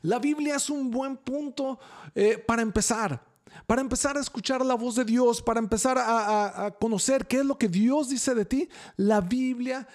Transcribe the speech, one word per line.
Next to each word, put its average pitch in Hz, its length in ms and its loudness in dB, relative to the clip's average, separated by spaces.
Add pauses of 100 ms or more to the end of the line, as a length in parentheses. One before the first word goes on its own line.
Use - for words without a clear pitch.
la 208 160 0
Biblia 294 380 0
es 277 120 -2
un 277 220 -2
buen 262 260 -4
punto, 269 640 -6 (340)
eh, 208 260 4
para 233 220 -2
empezar. 214 640 -2 (420)
Para 240 140 2
empezar 269 360 -2
a 285 40 0
escuchar 262 440 -2
la 254 100 2
voz 226 220 -2
de 254 80 2
Dios, 233 360 4
para 226 200 0
empezar 226 360 0
a, 247 80 2
a, 208 640 0
a 202 60 -4
conocer 226 540 0
qué 247 120 0
es 277 60 2
lo 277 120 0
que 220 120 2
Dios 240 400 2
dice 262 260 0
de 214 100 0
ti, 269 240 -2 (280)
la 208 240 2
Biblia 254 760 -2